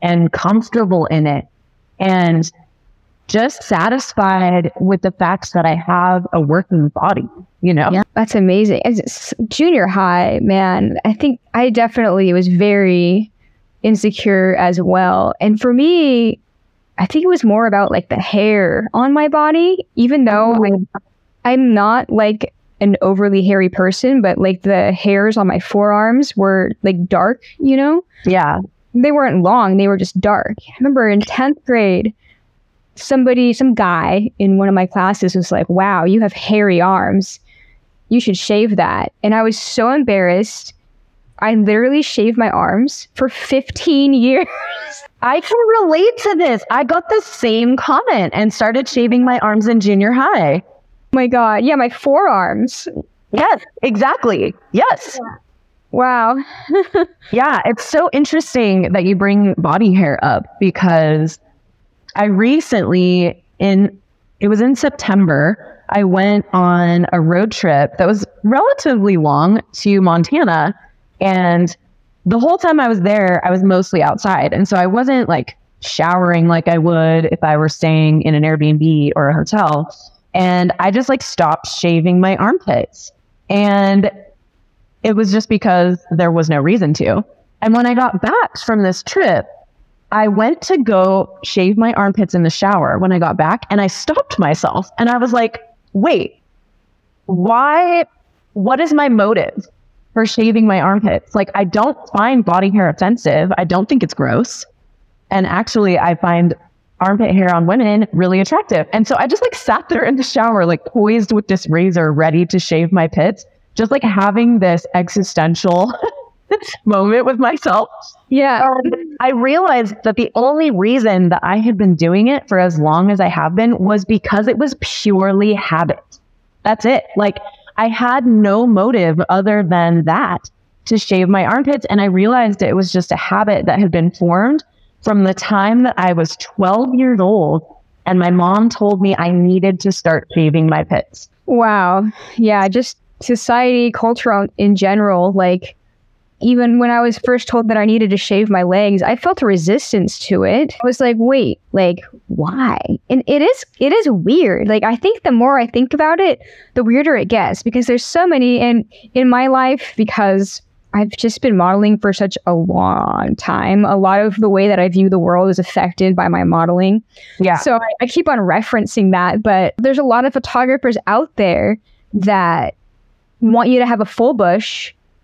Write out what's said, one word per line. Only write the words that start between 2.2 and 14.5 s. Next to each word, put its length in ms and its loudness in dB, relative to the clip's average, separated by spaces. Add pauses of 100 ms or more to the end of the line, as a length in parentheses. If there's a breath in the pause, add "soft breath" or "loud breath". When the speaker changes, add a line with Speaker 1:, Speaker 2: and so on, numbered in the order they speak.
Speaker 1:
just 320 -2
satisfied 1160 0
with 240 0
the 80 -2
fact 420 -4
that 120 0
I 100 0
have 580 -2
a 80 0
working 480 0
body, 380 -4 (340)
you 120 2
know? 160 2
Speaker 2:
Yeah, 140 0 (100)
that's 220 -2
amazing. 500 2
As 140 0
s-, 340 -10 (140)
junior 400 0
high, 560 0
man, 640 0
I 80 2
think 260 -2 (140)
I 160 0
definitely 640 2
was 160 2
very 840 2 (520)
insecure 720 0